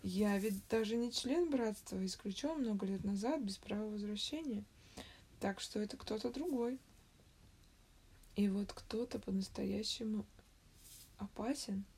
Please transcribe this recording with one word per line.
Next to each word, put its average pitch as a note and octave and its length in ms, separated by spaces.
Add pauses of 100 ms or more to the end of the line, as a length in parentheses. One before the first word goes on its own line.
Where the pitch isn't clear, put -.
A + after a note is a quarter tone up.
«Я G3+ 360
ведь G3 300
даже A3+ 280
не A#3+ 160
член D#4+ 380
Братства, G#3+ 540
исключен G3+ 560
много G#3 260
лет G3 180
назад, G#3+ 380
без G3 160
права G#3 280
возвращения. G#3 760 (760)
Так G3 200
что - 200
это G#3 160
кто-то A3 340
другой. C4 480 (1600)
И G3+ 120
вот G3 240
кто-то A#3 460
по-настоящему G3+ 1040 (920)
опасен». G#3 680 (140)